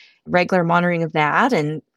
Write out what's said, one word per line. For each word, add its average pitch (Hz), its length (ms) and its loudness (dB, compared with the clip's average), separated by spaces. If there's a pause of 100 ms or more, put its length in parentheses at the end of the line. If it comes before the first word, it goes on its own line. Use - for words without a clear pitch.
(300)
regular 180 360 0
monitoring 170 380 0
of 160 100 -6
that. 160 400 0
And 156 280 -2 (160)